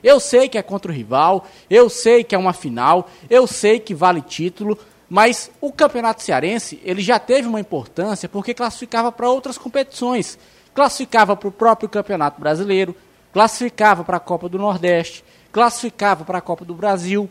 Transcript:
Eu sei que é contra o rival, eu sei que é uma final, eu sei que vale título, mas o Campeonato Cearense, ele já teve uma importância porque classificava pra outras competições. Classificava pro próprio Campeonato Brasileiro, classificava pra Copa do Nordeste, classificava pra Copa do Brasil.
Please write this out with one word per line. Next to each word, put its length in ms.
Eu 160
sei 300
que 80
é 40
contra 300
o 20
rival, 520
eu 180
sei 340
que 120
é 40
uma 140
final, 560
eu 160
sei 340
que 140
vale 260
título, 560
mas 500
o 140
Campeonato 500
Cearense, 640
ele 160
já 180
teve 300
uma 120
importância 680
porque 240
classificava 580
pra 200
outras 260
competições. 840
Classificava 640
pro 140
próprio 380
Campeonato 520
Brasileiro, 540
classificava 720
pra 160
Copa 280
do 100
Nordeste, 640
classificava 760
pra 160
Copa 240
do 100
Brasil. 560